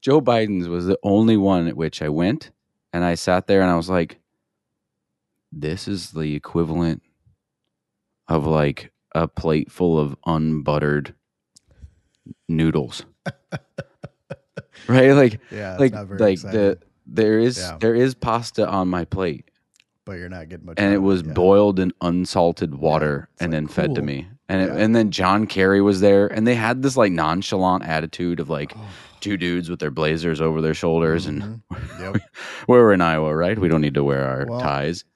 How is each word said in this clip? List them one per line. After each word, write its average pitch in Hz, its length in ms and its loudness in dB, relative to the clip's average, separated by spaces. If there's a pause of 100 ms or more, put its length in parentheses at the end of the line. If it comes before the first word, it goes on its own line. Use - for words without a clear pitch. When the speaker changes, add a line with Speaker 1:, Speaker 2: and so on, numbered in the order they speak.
Speaker 1:
Joe 143 200 4
Biden's 110 480 0
was 87 180 -4
the 95 160 0
only 110 340 4
one 95 300 2
at 85 100 -4
which 78 260 -6
I 76 60 -4
went, 90 440 -2 (400)
and 87 100 -4
I 87 140 0
sat 92 320 -2
there 98 140 4
and 92 80 2
I 87 40 2
was 85 140 -4
like, 87 320 -2 (1300)
"This 76 380 -8
is 92 240 -8
the 76 240 -4
equivalent 82 680 -2 (1300)
of, 78 180 -2
like, 76 460 -2 (200)
a 82 140 -2
plate 78 460 -2
full 85 260 2
of 71 160 -2 (100)
unbuttered 73 920 -2 (1300)
noodles." 80 560 -2 (220)
Speaker 2:
<laughs> - 320 -12 (1300)
Speaker 1:
Right? 131 260 6
Like, 127 280 4 (100)
Speaker 2:
Yeah, 101 220 -10
it's 92 80 -4
Speaker 1:
like, 135 120 4
Speaker 2:
not 104 140 -12
very 92 140 -8
Speaker 1:
like, 104 140 4
Speaker 2:
exciting. 92 260 -6
Speaker 1:
the, 98 180 2 (280)
there 110 320 2
is, 120 200 0
Speaker 2:
Yeah. 90 220 -10
Speaker 1:
there 113 140 2
is 127 200 2
pasta 117 520 -4
on 92 220 -2
my 90 160 -4
plate. 82 460 -6 (540)
Speaker 2:
But 101 100 -16
you're 87 160 -14
not 85 180 -16
getting 87 160 -18
much 85 140 -14
Speaker 1:
And 101 80 0
Speaker 2:
out 98 60 2
Speaker 1:
it 101 40 2
Speaker 2:
of 98 60 0
it, 95 40 2
Speaker 1:
was 95 160 2
Speaker 2:
yeah. 78 120 -8
Speaker 1:
boiled 98 440 6
in 90 220 0
unsalted 87 720 0
Speaker 2:
Yeah, 69 60 -12
Speaker 1:
water 76 560 0
Speaker 2:
it's - 80 -8
Speaker 1:
and 82 100 -4
Speaker 2:
like, 80 40 -2
Speaker 1:
then 76 100 -4
fed 76 300 -2
to 71 40 -4
Speaker 2:
"Cool." 71 60 -4
Speaker 1:
me. 71 220 -8 (200)
And 95 140 -2
it, 92 100 0
Speaker 2:
Yeah. 73 120 -6
Speaker 1:
and 113 120 4
then 110 140 2
John 98 360 0
Kerry 98 360 2
was 101 180 2
there, 101 280 6
and 110 180 -2
they 123 80 4
had 120 280 -2
this, 131 140 0
like, 107 160 4
nonchalant 90 720 0
attitude 80 560 -4
of, 73 80 -6
like, 78 280 -6
Speaker 2:
Oh. 110 100 -18 (340)
Speaker 1:
two 101 160 -4
dudes 87 320 -4
with 87 120 -8
their 78 100 -4
blazers 78 500 -2
over 80 220 0
their 78 120 0
shoulders. 82 520 0
And 76 160 -6
Speaker 2:
Mm-hmm. - 600 -12
Speaker 1:
<laughs> - 0 -
Speaker 2:
Yep. 98 200 -6 (440)
Speaker 1:
we're 120 280 8
in 90 80 2
Iowa, 78 340 0
right? 90 220 0
We 92 100 2
don't 78 140 2
need 73 120 -2
to 71 100 2
wear 67 200 0
our 65 240 -4
Speaker 2:
Well, 123 120 -6
Speaker 1:
ties. 73 440 -4 (100)